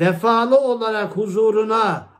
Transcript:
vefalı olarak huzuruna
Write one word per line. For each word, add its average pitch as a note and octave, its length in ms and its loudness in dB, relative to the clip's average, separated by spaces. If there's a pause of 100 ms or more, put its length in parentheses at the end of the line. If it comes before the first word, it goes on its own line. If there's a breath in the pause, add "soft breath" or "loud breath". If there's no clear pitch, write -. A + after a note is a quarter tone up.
vefalı A3+ 600 2
olarak A3 560 -2
huzuruna G#3+ 920 0 (140)